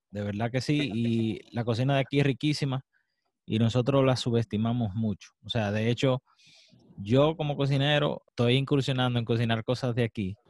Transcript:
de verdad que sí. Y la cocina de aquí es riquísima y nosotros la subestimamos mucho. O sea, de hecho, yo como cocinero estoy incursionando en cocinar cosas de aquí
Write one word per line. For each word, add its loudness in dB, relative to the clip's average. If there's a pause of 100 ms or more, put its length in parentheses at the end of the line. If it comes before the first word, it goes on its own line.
de -8
verdad -4
que -2
sí. 0
Y 0 (120)
la -4
cocina 0
de 2
aquí -2
es 2
riquísima -2 (600)
y -2
nosotros 2
la 4
subestimamos -2
mucho. -4 (120)
O -10
sea, -2
de 0
hecho, 0 (720)
yo 2
como -4
cocinero 0
estoy 2
incursionando 0
en -2
cocinar 0
cosas -4
de 2
aquí -6 (120)